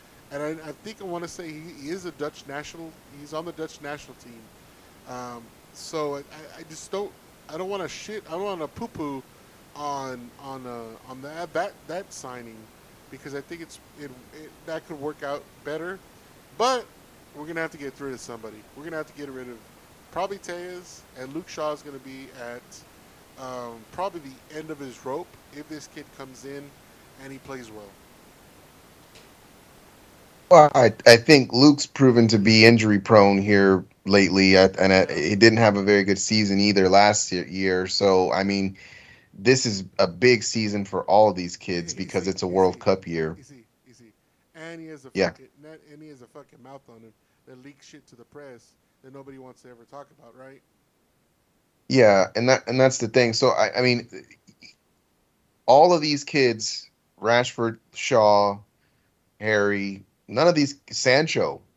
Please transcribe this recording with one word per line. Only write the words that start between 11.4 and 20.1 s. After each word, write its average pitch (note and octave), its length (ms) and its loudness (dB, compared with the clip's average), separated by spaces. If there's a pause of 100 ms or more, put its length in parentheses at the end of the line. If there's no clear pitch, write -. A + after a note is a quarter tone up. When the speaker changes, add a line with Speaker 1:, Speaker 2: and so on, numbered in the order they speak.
Speaker 1:
that, F3+ 200 -6 (140)
that F3 260 -14
signing, B2 440 -16 (540)
because C3+ 240 -18
I C#3+ 60 -12
think E3+ 220 -18
it's, - 160 -20 (220)
it, C#3+ 100 -18 (240)
it, D3+ 160 -20 (160)
that D#3+ 200 -10
could D3+ 140 -16
work D3 220 -10
out C#3+ 200 -10 (220)
better. E3 340 -10 (600)
But A#3+ 260 -2 (500)
we're D3+ 120 -18
gonna E3 140 -10
have D#3+ 100 -8
to - 80 -20
get C#3 220 -14
rid C#3 120 -12
of A#2+ 80 -16
somebody. A2 360 -18 (200)
We're C#3 80 -20
gonna E3 120 -12
have D#3 100 -10
to - 120 -20
get C#3+ 120 -14
rid B2+ 180 -16
of A#2+ 100 -18 (520)